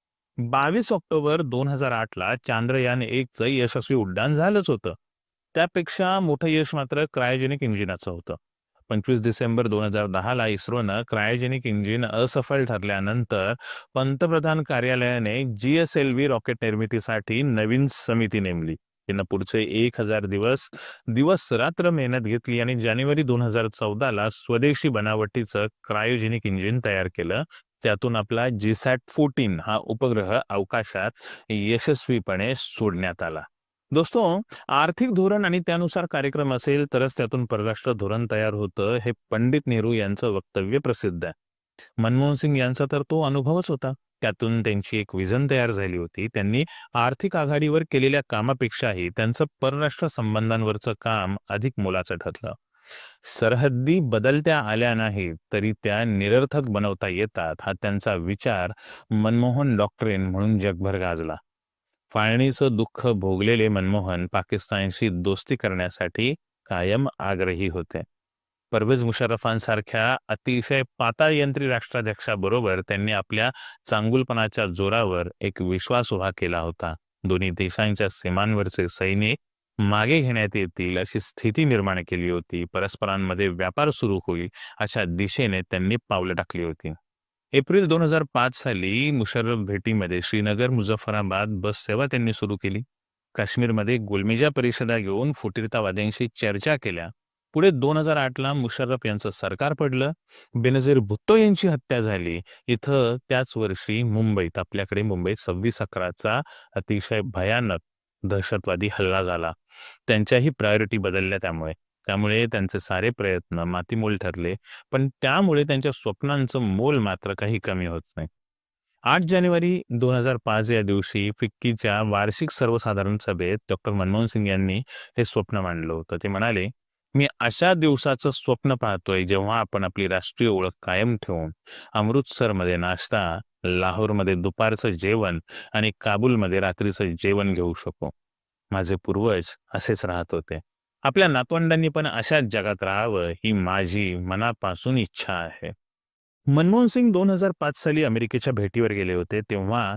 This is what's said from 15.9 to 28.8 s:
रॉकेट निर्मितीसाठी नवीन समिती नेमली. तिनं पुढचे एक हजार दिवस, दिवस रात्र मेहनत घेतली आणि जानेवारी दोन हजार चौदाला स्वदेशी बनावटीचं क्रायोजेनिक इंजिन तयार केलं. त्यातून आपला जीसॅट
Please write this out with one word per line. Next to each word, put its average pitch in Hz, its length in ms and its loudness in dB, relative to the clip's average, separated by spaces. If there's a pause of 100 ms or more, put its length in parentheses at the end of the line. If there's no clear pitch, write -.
रॉकेट 120 360 0
निर्मितीसाठी 110 800 -2
नवीन 123 480 2
समिती 113 500 0
नेमली. 85 340 -2 (340)
तिनं 98 220 0
पुढचे 110 320 0
एक 113 380 0
हजार 104 260 -2
दिवस, 104 420 0 (400)
दिवस 139 440 2
रात्र 165 380 0
मेहनत 127 320 0
घेतली 120 380 -2
आणि 120 200 0
जानेवारी 135 420 2
दोन 123 200 2
हजार 113 260 2
चौदाला 107 640 -2
स्वदेशी 131 580 0
बनावटीचं 107 800 0
क्रायोजेनिक 110 800 -2
इंजिन 101 380 0
तयार 95 220 0
केलं. 90 360 -2 (400)
त्यातून 113 340 0
आपला 117 320 -2
जीसॅट 110 600 0